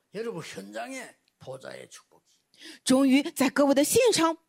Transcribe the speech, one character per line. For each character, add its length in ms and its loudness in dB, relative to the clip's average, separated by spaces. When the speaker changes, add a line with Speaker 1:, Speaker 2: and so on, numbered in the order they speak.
Speaker 1:
여 100 -12
러 80 -10
분 120 -12
현 300 -16
장 180 -12
에 240 -16
보 180 -16
좌 120 -16
의 180 -18
축 200 -20
복 120 -20
이. 480 -20
Speaker 2:
终 240 4
于 140 4
在 280 -2
各 160 2
位 80 4
的 80 4
现 180 2
场， 240 0